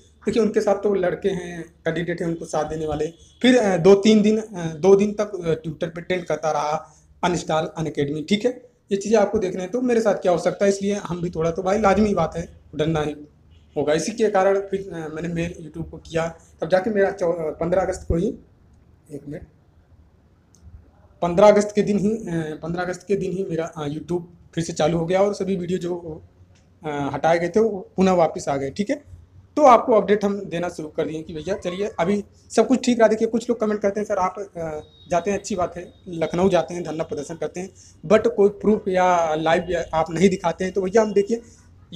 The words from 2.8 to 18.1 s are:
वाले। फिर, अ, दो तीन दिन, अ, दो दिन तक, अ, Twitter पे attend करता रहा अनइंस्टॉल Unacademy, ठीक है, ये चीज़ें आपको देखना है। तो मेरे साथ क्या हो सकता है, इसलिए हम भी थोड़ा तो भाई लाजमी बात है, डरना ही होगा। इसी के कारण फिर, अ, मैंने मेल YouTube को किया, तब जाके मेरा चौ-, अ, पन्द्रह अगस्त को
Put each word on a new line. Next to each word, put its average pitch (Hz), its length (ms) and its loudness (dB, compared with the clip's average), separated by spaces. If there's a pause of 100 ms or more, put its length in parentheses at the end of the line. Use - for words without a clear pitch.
वाले। 151 200 -4 (340)
फिर, 254 160 6
अ, 202 200 2
दो 175 180 8
तीन 214 260 6
दिन, 214 160 4
अ, 175 360 -6
दो 175 220 6
दिन 208 180 2
तक, 208 220 -4
अ, 165 320 -4
Twitter 165 280 -8
पे 170 60 -10
attend 175 240 -4
करता 156 260 -2
रहा 151 440 -4 (280)
अनइंस्टॉल 165 560 0
Unacademy, 151 500 -4
ठीक 208 160 2
है, 247 240 -4 (220)
ये 196 60 0
चीज़ें 214 220 2
आपको 208 200 0
देखना 185 240 -4
है। 180 60 -10
तो 247 120 -4
मेरे 240 200 2
साथ 208 140 2
क्या 185 160 0
हो 175 60 2
सकता 175 280 0
है, 202 60 6
इसलिए 196 220 -2
हम 180 280 -6
भी 175 80 -2
थोड़ा 165 220 -2
तो 185 120 -6
भाई 196 160 0
लाजमी 202 340 4
बात 165 220 0
है, 170 240 -10 (160)
डरना 151 260 0
ही 147 140 -4 (600)
होगा। 147 160 0
इसी 165 180 -2
के 214 180 0
कारण 196 300 2
फिर, 196 340 -6
अ, 160 200 -2
मैंने 156 140 -8
मेल 170 400 -6
YouTube 156 240 -12
को 160 60 -16
किया, 165 400 -4 (240)
तब 165 80 -4
जाके 185 200 4
मेरा 196 220 2
चौ-, 175 240 -2
अ, 160 160 -4
पन्द्रह 175 300 0
अगस्त 180 260 -4
को 165 80 0